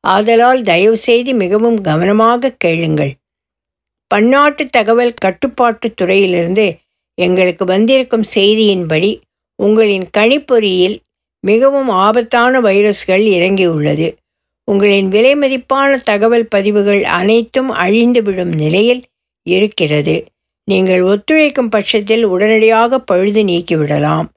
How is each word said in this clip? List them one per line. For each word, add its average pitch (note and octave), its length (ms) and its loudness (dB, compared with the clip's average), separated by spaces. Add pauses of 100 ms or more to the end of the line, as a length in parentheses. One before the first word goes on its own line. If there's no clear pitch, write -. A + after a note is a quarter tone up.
ஆதலால் A#3 600 2
தயவுசெய்து A3+ 720 0
மிகவும் G#3+ 460 0
கவனமாக G#3+ 760 0
கேளுங்கள். D#3+ 560 -2 (920)
பன்னாட்டு C#4 600 0
தகவல் A#3 480 0
கட்டுப்பாட்டு A3+ 800 -4
துறையிலிருந்து F#3 800 0 (380)
எங்களுக்கு F3+ 500 0
வந்திருக்கும் A3+ 600 0 (100)
செய்தியின்படி G3 840 0 (360)
உங்களின் G3+ 520 0 (100)
கணிப்பொறியில் G#3+ 800 0 (420)
மிகவும் C4 480 0
ஆபத்தான A#3 720 0
வைரஸ்கள் G3+ 640 0
இறங்கியுள்ளது. E3+ 920 0 (500)
உங்களின் G3 460 0
விலைமதிப்பான C4+ 920 0
தகவல் A3+ 460 0
பதிவுகள் G3+ 560 0
அனைத்தும் A3+ 680 -2
அழிந்துவிடும் G3+ 840 0
நிலையில் G3 480 0 (400)
இருக்கிறது." D#3+ 840 -2 (440)
நீங்கள் F#3 340 0
ஒத்துழைக்கும் B3 680 0
பட்சத்தில் G#3+ 540 -2
உடனடியாக A3 760 2
பழுது G3+ 420 0
நீக்கிவிடலாம். D#3 840 -2 (100)